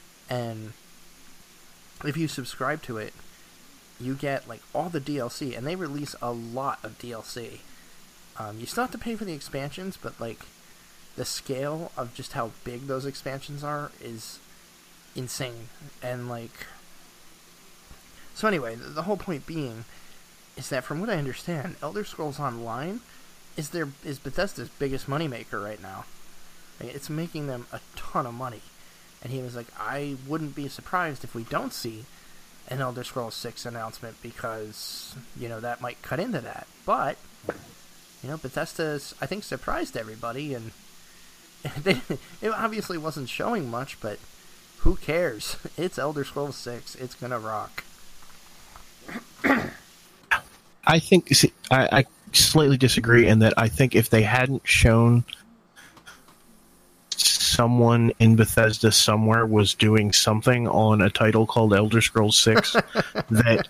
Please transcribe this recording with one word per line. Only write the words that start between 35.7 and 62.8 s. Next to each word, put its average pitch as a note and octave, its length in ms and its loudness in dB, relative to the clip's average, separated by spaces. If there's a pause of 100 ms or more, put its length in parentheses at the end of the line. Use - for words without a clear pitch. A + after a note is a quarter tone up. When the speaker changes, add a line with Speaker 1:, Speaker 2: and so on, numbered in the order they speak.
Speaker 1:
might B2 220 -10
cut D#3 180 -6
into G3+ 220 -4
that." - 240 -14 (200)
But, F#3 300 -2 (1080)
you B2 60 -12
know, D#3 80 -8
Bethesda's, D3+ 840 -8
I C3+ 60 -8
think, G3+ 160 -8
surprised - 540 -6
everybody, A#2 580 -8
and A2+ 160 -10 (540)
<laughs> - 580 -14
they, F#3 180 0 (420)
it G#3+ 120 -2
obviously G#3+ 440 -6
wasn't D3+ 300 -8
showing G3+ 400 -4
much, A#2+ 320 -10
but G#2 180 -10 (600)
who F3+ 140 8
cares? D3+ 640 -4 (100)
<laughs> - 100 -20
It's F3 220 -6
Elder C#3+ 260 -4
Scrolls C#3+ 320 -8
Six. - 380 -14
It's B2+ 220 -14
gonna B2 240 -8
rock. G#2+ 420 -8 (1600)
<clears throat> - 20 2 (1400)
Speaker 2:
I D#3+ 140 6
think, - 340 6
see, - 180 6 (180)
I, C3 220 6
I C3+ 120 6 (280)
slightly C#3+ 440 6
disagree A#2 500 8
in A2 140 10
that A2 180 8
I A2+ 100 4
think B2+ 280 4
if A2 140 4
they A2+ 120 8
hadn't B2+ 440 2
shown A#2 580 8 (1900)
someone A#2 1120 4
in A2+ 160 10
Bethesda A2 560 4
somewhere A2 520 4
was G#2+ 300 4
doing G#2+ 380 4
something A#2 560 4
on G#2+ 340 6
a G2+ 80 6
title A2 360 4
called A2 280 4
Elder G#2+ 260 4
Scrolls G#2+ 380 4
Six, - 340 4
<laughs> - 580 0